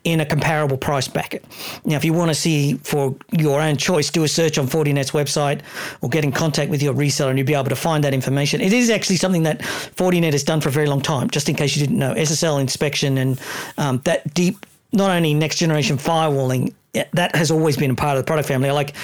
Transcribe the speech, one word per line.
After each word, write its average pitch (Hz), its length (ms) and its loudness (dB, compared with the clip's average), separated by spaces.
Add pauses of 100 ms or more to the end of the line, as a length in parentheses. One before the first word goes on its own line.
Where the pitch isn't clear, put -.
in 165 160 2
a 147 60 0
comparable 151 500 0
price 135 320 -2
bracket. - 360 -8 (400)
Now, 156 120 0
if 147 80 -2
you 160 80 2
wanna 165 220 2
see 147 400 2 (100)
for 139 320 0 (160)
your 151 280 2
own 151 160 2
choice, 151 340 0
do 165 120 0
a 151 60 2
search 160 300 2
on 135 100 0
Fortinet's 143 420 0
website 147 500 0 (420)
or 139 60 -2
get 151 160 0
in 139 80 0
contact 151 380 0
with 147 120 0
your 139 120 2
reseller, 139 360 0
and 131 80 0
you'll 135 80 0
be 147 80 2
able 139 100 0
to 127 120 -2
find 151 280 0
that 135 100 2
information. 143 460 0
It 190 120 2
is 240 180 4
actually 202 260 0
something 185 260 2
that 151 180 0
Fortinet 175 720 0
has 147 120 0
done 160 160 2
for 151 80 0
a 135 40 -2
very 151 140 2
long 143 140 0
time, 143 300 -2
just 147 180 -2
in 160 80 0
case 147 200 0
you 147 80 0
didn't - 140 0
know. 135 140 0
S 151 180 0
S 156 120 -2
L 151 160 0
inspection 139 600 -2
and, 131 220 0 (380)
um, 131 260 0
that 160 300 -2
deep, 180 300 0 (300)
not 196 160 2
only 170 220 2
next 151 240 0
generation 151 400 0
firewalling, 135 800 0 (180)
yeah, 143 120 -2 (100)
that 175 200 0
has 165 160 2
always 156 280 2
been 147 120 2
a 123 40 0
part 143 240 0
of 123 40 -2
the - 40 -4
product 151 200 0
family. 139 240 0
Like, 143 340 -2